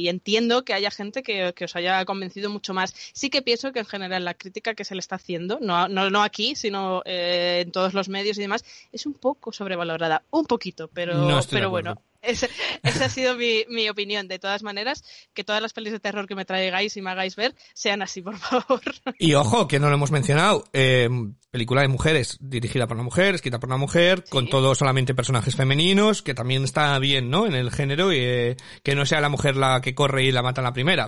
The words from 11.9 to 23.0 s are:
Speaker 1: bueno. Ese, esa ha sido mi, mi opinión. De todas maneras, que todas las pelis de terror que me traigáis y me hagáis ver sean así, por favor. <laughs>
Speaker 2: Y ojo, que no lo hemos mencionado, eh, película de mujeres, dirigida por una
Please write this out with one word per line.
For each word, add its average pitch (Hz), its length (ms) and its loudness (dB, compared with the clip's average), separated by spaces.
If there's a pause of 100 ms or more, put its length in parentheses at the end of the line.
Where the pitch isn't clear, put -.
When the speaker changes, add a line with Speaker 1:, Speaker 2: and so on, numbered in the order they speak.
Speaker 1:
bueno. - 60 -20 (240)
Ese, 233 240 -2 (320)
esa 262 240 0
ha 247 40 0
sido 254 260 0
mi, 233 340 0
mi 226 180 -2
opinión. 202 400 -4
De 185 120 -10
todas 202 240 -4
maneras, 214 400 -6 (320)
que 208 80 -8
todas 214 180 -2
las 226 120 -8
pelis 220 200 -8
de 220 60 -8
terror 202 280 -4
que 202 60 -8
me 190 100 -6
traigáis 190 540 -2
y 202 60 -10
me 185 80 -6
hagáis 185 240 -4
ver 233 180 -2 (220)
sean 202 260 -2
así, 190 220 -10
por 202 160 -10
favor. 247 420 0
<laughs> - 380 -8
Speaker 2:
Y 156 160 6
ojo, 165 320 4
que 139 120 2
no 147 100 4
lo 143 40 6
hemos 143 160 2
mencionado, 147 540 4 (100)
eh, 127 340 4 (440)
película 123 320 2
de 139 40 4
mujeres, 135 540 2
dirigida 123 460 -2
por 113 100 -4
una 120 60 -4